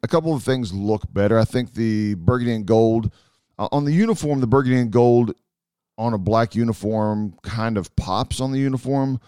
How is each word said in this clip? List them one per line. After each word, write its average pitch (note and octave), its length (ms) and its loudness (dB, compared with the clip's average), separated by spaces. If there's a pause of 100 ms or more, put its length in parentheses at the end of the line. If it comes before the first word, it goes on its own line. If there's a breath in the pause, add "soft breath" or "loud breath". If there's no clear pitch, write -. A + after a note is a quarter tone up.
A A#2 60 -4
couple D#3+ 260 0
of C3+ 80 -4
things B2+ 320 -2
look G#2 280 -2 (100)
better. G#2 260 2
I A2 60 4
think B2 300 -4
the G#2+ 400 0
burgundy A#2 400 -4
and G#2+ 120 -6
gold, A2+ 460 2 (480 soft breath)
uh, G2+ 100 -4
on C#3+ 140 -2
the C#3+ 80 0
uniform, D#3+ 480 0
the B2 80 0
burgundy B2+ 320 4
and A#2 100 0
gold A#2+ 420 4 (640)
on A2+ 180 -4
a G2+ 40 0
black A2 360 0
uniform G#2+ 880 -2
kind A2+ 340 -4
of F2+ 200 -6
pops G#2+ 440 -2
on C3 120 -2
the C3+ 60 -2
uniform. C3+ 680 -2